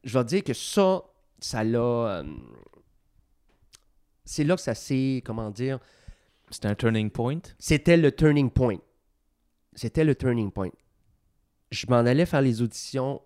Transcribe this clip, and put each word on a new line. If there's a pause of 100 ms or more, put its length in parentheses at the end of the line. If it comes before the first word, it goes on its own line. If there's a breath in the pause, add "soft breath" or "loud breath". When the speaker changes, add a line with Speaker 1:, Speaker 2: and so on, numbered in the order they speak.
Speaker 1:
je
vais
dire
que
ça, (380)
ça
l'a,
euh, (2000)
c'est
là
que
ça
s'est,
comment
dire (720 soft breath)
Speaker 2:
C'était
un
turning
point ? (200)
Speaker 1:
C'était
le
turning
point. (960)
C'était
le
turning
point. (1000)
Je
m'en
allais
faire
les
auditions